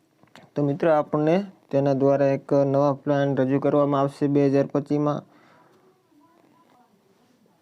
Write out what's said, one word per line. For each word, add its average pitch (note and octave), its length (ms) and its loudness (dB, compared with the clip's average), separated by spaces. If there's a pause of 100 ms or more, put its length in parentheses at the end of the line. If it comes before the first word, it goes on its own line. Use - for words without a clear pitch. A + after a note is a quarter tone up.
(540)
તો - 80 -4
મિત્રો, C#3+ 280 0
આપણને D#3 540 0 (260)
તેના C#3 240 0
દ્વારા C#3 320 2
એક C#3 260 -4
નવા C#3 400 2
પ્લાન C#3 440 -2
રજૂ C3 220 0
કરવામાં C#3+ 420 0
આવશે C#3+ 260 -2
બે C#3+ 200 2
હજાર C#3 200 2
પચીસમાં. D3 560 -4 (2500)